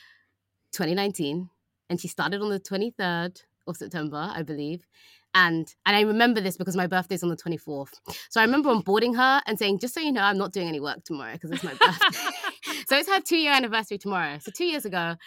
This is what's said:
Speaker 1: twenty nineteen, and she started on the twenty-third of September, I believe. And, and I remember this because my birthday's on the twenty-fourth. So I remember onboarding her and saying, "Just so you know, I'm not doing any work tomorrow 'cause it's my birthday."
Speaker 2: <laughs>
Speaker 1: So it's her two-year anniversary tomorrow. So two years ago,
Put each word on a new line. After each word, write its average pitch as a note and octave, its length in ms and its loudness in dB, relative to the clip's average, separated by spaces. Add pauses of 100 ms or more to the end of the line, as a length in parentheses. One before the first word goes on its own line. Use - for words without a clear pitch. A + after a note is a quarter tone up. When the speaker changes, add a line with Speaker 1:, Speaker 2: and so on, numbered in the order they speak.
(720)
Speaker 1:
twenty E3+ 220 -2
nineteen, F3+ 540 -2 (400)
and F3 120 -2
she F3+ 80 -10
started F3 320 -4
on G#3 80 -2
the G3+ 100 -2
twenty-third F#3+ 800 -4 (260)
of F3 100 -8
September, D#3 560 -6
I E3 100 -6
believe. D3+ 440 -8 (460)
And, E3 400 4 (120)
and G3+ 100 4
I G#3 60 6
remember A3 400 4
this F#3 160 -2
because F#3 180 -4
my F3+ 120 0
birthday's F#3 360 -2
on F3 60 0
the E3 80 -2
twenty-fourth. D3+ 640 -8 (300)
So A#3 120 2
I - 20 8
remember C#4 260 4
onboarding A3 460 4
her C4 320 4
and G#3+ 120 -2
saying, G3+ 200 2
"Just B3 140 -6
so E4 80 -4
you D4+ 100 0
know, A#3+ 100 0
I'm G3+ 160 4
not F#3+ 160 -2
doing F3+ 140 -2
any D#3 140 -4
work D3 240 -6
tomorrow C#3 320 -8
'cause E3 140 -10
it's C4 120 -6
my A3 120 -8
birthday." G#4 420 4 (480)
Speaker 2:
<laughs> D4 220 -8
Speaker 1:
So C4+ 100 4
it's E4+ 120 0
her G4 120 4
two-year D#4+ 320 2
anniversary A3 440 2
tomorrow. E3+ 420 -2
So - 120 -16
two E4+ 140 -4
years D4+ 200 -2
ago, E3+ 300 -4 (120)